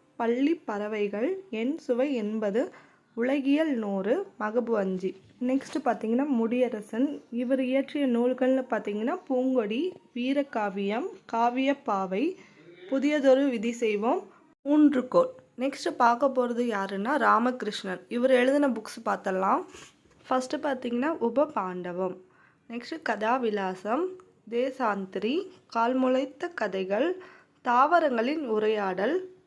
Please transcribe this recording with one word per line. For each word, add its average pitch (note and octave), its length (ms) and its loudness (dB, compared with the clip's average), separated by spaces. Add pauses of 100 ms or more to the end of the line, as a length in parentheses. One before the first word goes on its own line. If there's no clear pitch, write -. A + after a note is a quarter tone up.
(160)
பள்ளி B3+ 400 0
பறவைகள், G#3+ 960 -4
என் A#3+ 280 -4
சுவை C4 360 0
என்பது, A3 600 -2 (400)
உலகியல் C#4 600 0
நூறு, G#3 520 0 (120)
மகபு A3+ 360 -2
அஞ்சி. F#3+ 460 -2 (200)
நெக்ஸ்ட் C4 440 -2
பார்த்தீங்கன்னா A#3 420 0
முடியரசன். A#3+ 1000 0
இவர் B3+ 320 0
இயற்றிய C4+ 460 0
நூல்கள்னு B3+ 640 2
பார்த்தீங்கன்னா G#3+ 480 -4 (120)
பூங்கொடி, B3+ 600 0 (220)
வீரகாவியம், A#3+ 920 -2 (260)
காவியப்பாவை, A#3+ 1040 0 (520)
புதியதொரு C4+ 600 4
விதி A#3 220 -2
செய்வோம், A#3 500 0 (440)
ஊன்றுகோல். C4 680 4 (260)
நெக்ஸ்ட் C#4 400 -4
பார்க்க A#3+ 300 4
போறது B3 380 0
யாருன்னா G3+ 520 -2
ராமகிருஷ்ணன். G#3+ 880 2
இவர் A#3+ 240 0
எழுதின C4+ 360 6
புக்ஸ் A3+ 380 -4
பார்த்தலாம். G3 600 0 (640)
ஃபர்ஸ்ட் B3+ 280 0
பார்த்தீங்கன்னா C4 540 -2 (100)
உப A#3 260 2
பாண்டவம், F#3 720 -4 (520)
நெக்ஸ்ட் A#3+ 400 -10
கதாவிலாசம், G#3+ 920 -2 (460)
தேசாந்திரி, A#3 960 -2 (280)
கால்முளைத்த B3+ 800 0
கதைகள், G3+ 680 -2 (400)
தாவரங்களின் C#4 840 2
உரையாடல், G#3+ 840 0 (180)